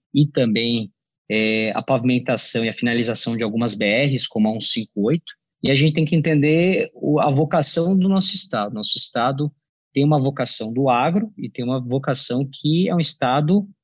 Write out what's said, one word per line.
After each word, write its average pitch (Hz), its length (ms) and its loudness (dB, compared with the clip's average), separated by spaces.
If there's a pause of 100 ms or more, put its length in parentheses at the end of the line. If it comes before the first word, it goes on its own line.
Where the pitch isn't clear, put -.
(120)
e 147 140 4
também, 117 680 -2 (380)
é, 110 400 0
a 110 120 -4
pavimentação 123 840 0
e 113 40 -2
a 107 60 -6
finalização 117 640 -2
de 113 80 -4
algumas 113 300 -2
B 107 120 -2 (200)
Rs, 131 200 -2
como 107 220 0
a 110 40 0
cento 113 100 -6
e - 40 -2
cinquenta - 300 -4
e 101 60 -2
oito. 143 300 -2 (300)
E - 80 0
a 139 60 2
gente 151 160 2
tem 160 120 0
que 170 120 0
entender 160 760 2
o, 147 280 0
a 147 100 2
vocação 165 640 2
do 190 120 4
nosso 190 260 2
estado. 104 400 -4
Nosso 107 240 -4
estado 135 520 -2 (440)
tem 139 100 4
uma 147 160 4
vocação 131 520 -2
do 135 160 2
agro 165 500 0
e 120 100 -8
tem 120 160 -8
uma 127 160 -2
vocação 131 720 0
que 165 360 0
é 180 60 0
um 170 60 2
estado 151 680 0 (160)